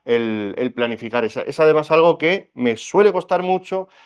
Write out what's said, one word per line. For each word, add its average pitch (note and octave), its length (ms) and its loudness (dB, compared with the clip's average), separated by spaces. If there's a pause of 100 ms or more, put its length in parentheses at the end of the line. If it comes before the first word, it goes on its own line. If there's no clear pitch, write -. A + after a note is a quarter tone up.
el, A2+ 540 -2
el B2 140 -2
planificar. A#2+ 520 -4
Esa, A2 180 -6
es - 180 -6
además D#3 320 2
algo E3 260 4
que F3+ 360 -2
me A#2+ 220 -2
suele G3+ 360 2
costar F3+ 320 -2
mucho, F#3 440 -4 (180)